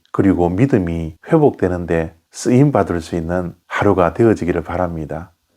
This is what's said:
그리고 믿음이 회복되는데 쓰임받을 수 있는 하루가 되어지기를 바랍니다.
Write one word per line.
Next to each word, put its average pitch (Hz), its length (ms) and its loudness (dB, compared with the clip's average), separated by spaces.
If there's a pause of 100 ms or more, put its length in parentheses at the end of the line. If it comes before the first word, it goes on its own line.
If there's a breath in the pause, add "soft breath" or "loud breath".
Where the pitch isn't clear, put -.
(120)
그리고 87 380 2
믿음이 87 680 0 (100)
회복되는데 87 880 0 (160)
쓰임받을 120 680 2
수 - 140 -8
있는 87 400 -4 (120)
하루가 92 460 2
되어지기를 101 500 0
바랍니다. 85 680 -8 (260)